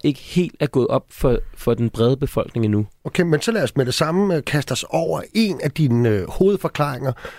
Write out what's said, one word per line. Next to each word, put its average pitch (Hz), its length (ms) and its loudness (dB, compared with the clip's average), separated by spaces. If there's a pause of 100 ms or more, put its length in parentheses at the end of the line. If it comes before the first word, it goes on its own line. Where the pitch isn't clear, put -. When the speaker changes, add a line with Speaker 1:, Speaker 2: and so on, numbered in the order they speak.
Speaker 1:
ikke 143 160 0
helt - 400 -2
er 147 60 0
gået 127 220 2
op 127 220 -2
for, 123 280 0 (180)
for - 180 0
den 117 160 0
brede 120 260 2
befolkning 120 480 -2
endnu. 104 220 2 (180)
Speaker 2:
Okay, 165 200 0
men 156 160 2
så 226 120 -2
lad 208 100 -2
os - 140 -2
med 131 100 2
det 123 80 -2
samme, 180 420 0
øh, 143 80 -4
kaste 143 280 -2
os - 160 -4
over 160 320 -2 (140)
en 202 280 0
af 143 80 0
dine, 120 380 2
øh, 101 200 0
hovedforklaringer, 147 840 0 (260)